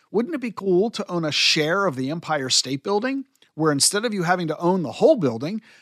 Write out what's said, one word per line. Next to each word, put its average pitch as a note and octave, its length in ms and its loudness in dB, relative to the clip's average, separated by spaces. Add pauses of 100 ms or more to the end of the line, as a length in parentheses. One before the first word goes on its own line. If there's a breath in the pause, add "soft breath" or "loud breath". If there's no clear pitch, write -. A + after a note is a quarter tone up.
(120 soft breath)
Wouldn't B3 240 -2
it B3 60 -8
be A#3+ 100 -6
cool G3 400 0
to - 180 -8
own F3 160 -2
a D3+ 60 -2
share E3 540 2
of D3 100 0
the C3 160 -4
Empire D#3 380 -2
State C3+ 340 -2
Building, B3+ 420 -2 (300 soft breath)
where D#3 160 2
instead F#3 340 2
of A3 80 -4
you F#3 100 -2
having F3 240 2
to D3+ 120 -4
own F3 240 2
the A2+ 100 -6
whole C#4+ 220 6
building, D3 460 -2 (200 soft breath)